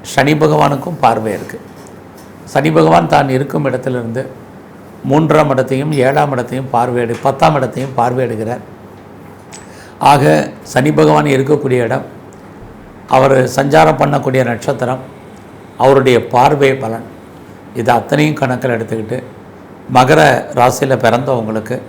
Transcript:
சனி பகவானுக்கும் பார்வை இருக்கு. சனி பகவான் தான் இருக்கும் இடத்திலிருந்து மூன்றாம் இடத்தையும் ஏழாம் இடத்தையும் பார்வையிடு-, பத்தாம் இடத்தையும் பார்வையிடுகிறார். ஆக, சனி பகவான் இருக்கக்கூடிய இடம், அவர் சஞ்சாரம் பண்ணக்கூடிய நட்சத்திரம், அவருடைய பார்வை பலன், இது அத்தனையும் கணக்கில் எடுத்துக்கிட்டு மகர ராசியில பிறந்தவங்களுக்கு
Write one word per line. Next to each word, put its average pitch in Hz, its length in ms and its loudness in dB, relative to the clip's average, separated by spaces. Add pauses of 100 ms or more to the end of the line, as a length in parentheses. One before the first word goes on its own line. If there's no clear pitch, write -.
(120)
சனி 143 200 2 (100)
பகவானுக்கும் 151 600 0
பார்வை 113 340 0
இருக்கு. - 220 -12 (920)
சனி 147 240 0
பகவான் 160 380 4
தான் 143 220 2
இருக்கும் 143 320 -4
இடத்திலிருந்து 123 540 -4 (880)
மூன்றாம் 151 440 2
இடத்தையும் 131 380 -2 (140)
ஏழாம் 147 280 0
இடத்தையும் 127 380 -6
பார்வையிடு-, 120 540 -2
பத்தாம் 151 320 0
இடத்தையும் 127 400 -6
பார்வையிடுகிறார். 117 680 -4 (1500)
ஆக, 139 120 4 (480)
சனி 143 260 2
பகவான் 151 380 4
இருக்கக்கூடிய 131 500 0
இடம், 127 180 -4 (1120)
அவர் 135 200 4 (220)
சஞ்சாரம் 143 440 2
பண்ணக்கூடிய 139 480 0
நட்சத்திரம், 123 540 -4 (800)
அவருடைய 131 340 4 (160)
பார்வை 135 380 2 (100)
பலன், 113 240 -8 (760)
இது 117 180 0
அத்தனையும் 151 440 -2
கணக்கில் 123 340 -2
எடுத்துக்கிட்டு 110 420 -8 (800)
மகர 131 240 4 (380)
ராசியில 127 360 2 (120)
பிறந்தவங்களுக்கு 117 720 -2 (100)